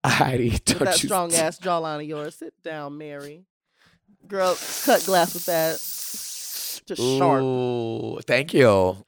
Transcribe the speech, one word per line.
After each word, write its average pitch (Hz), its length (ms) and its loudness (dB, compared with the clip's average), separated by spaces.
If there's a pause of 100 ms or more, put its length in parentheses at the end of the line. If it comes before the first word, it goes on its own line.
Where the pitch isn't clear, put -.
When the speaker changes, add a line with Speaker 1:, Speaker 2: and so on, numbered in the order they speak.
Speaker 1:
Heidi, 131 460 2
Speaker 2:
With - 140 -2
Speaker 1:
don't - 200 2
Speaker 2:
that 175 180 2
Speaker 1:
you - 60 -4
Speaker 2:
strong 180 220 -2
Speaker 1:
st- 165 120 2
Speaker 2:
ass 165 160 -2
jawline 165 380 -2
of 147 60 -8
yours. 151 340 -8
Sit - 160 -16 (100)
down, 147 360 -10
Mary. 147 480 -16 (840)
Girl, 185 280 2 (280)
cut 240 220 4
glass 180 280 4
with 175 120 -8
that. 165 280 0
Just - 1200 -10 (220)
sharp. 143 240 4
Speaker 1:
Ooh, 120 840 -2
thank 135 280 2
you. 98 420 6 (120)